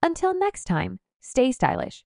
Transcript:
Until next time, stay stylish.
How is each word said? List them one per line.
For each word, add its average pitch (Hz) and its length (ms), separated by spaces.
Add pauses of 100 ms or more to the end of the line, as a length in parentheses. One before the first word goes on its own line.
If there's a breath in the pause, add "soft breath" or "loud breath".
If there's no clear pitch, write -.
Until 359 300
next 392 320
time, 185 360 (200)
stay 262 320
stylish. - 540